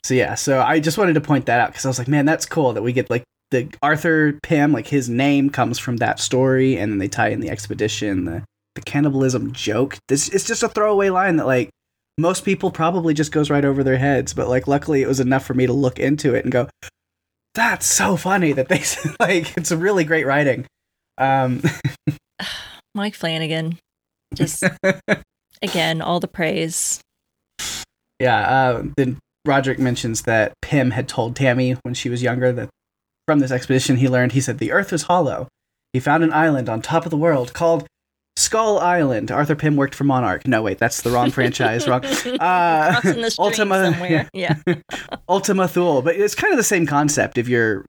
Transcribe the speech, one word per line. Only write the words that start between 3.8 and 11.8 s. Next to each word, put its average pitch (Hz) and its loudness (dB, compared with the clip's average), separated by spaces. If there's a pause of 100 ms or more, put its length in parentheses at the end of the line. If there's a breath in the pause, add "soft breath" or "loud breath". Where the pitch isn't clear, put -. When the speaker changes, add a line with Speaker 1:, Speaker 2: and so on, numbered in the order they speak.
Speaker 1:
Arthur 151 2
Pym, 147 2
like, 117 0
his 131 0
name 139 2
comes 117 -2
from 120 -4
that 110 0
story, 131 2
and 101 -2
then 101 -2
they 95 -2
tie 110 0
in - -4
the 92 -6
expedition, 101 -4
the, 85 -8 (320)
the - -14
cannibalism 135 0
joke." 117 -2 (100)
This, 143 0
it's 190 -2
just 226 -2
a 220 0
throwaway 208 2
line 185 2
that, 107 0
like, 127 2 (480)